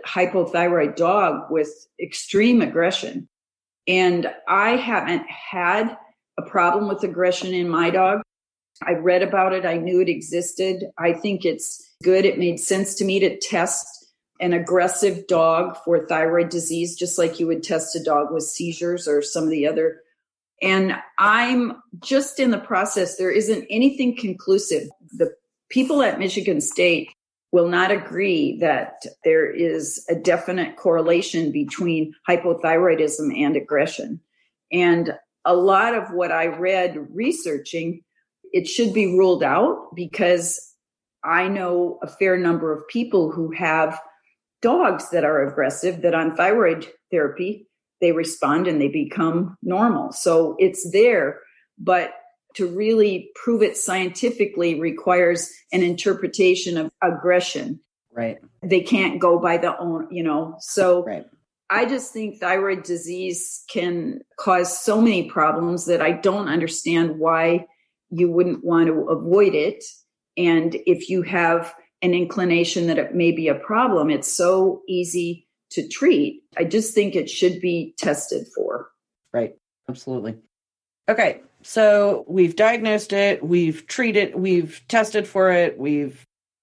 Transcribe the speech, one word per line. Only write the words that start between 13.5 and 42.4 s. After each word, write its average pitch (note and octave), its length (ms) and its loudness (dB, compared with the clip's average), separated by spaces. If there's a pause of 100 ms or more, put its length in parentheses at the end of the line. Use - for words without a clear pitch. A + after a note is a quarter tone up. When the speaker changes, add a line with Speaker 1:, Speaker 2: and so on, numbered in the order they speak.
Speaker 1:
an F3+ 120 0
aggressive F3 760 0
dog E3 580 2
for E3+ 220 2
thyroid E3 420 2
disease, E3+ 480 -4
just F3 220 -4
like E3 220 0
you E3 80 0
would D#3+ 140 -2
test E3 340 -4
a E3 60 -6
dog D3 280 0
with D#3+ 140 -4
seizures F3 640 -6
or D3 120 2
some D#3+ 240 -4
of D#3 60 0
the D3 160 0
other. D#3+ 340 -2 (600)
And F#3+ 320 2 (240)
I'm A#3+ 600 2 (200)
just - 380 -2
in B3+ 120 4
the G#3 80 2
process. F#3+ 580 -2
There F#3 140 -2
isn't G#3 400 0
anything B3 460 2
conclusive. F#3+ 720 -2 (240)
The E3 200 0 (380)
people C4+ 320 2
at G#3+ 160 0
Michigan F#3 420 -2
State F3 500 0 (400)
will F3 180 4
not F3+ 220 2
agree E3+ 720 -2
that D3+ 420 -2 (220)
there D#3+ 260 4
is D#3+ 580 -4
a E3 60 -2
definite F3 600 -2
correlation E3 760 0
between D#3 640 -2 (160)
hypothyroidism E3 1080 0
and C#3+ 200 0
aggression. D3+ 640 -4 (500)
And E3+ 440 2 (300)
a F3 100 4
lot G3 400 4
of G3 180 -6
what F3 180 -2
I E3 160 0
read F3+ 500 -2 (140)
researching, E3+ 920 -6 (500)
it F#3 140 0
should A3 260 0
be F#3+ 240 0
ruled F#3 260 4
out, D#3+ 520 0
because F3 800 -2 (500)
I F3 240 0
know F3 540 -2
a F3 40 -8
fair F#3 300 0
number E3+ 360 0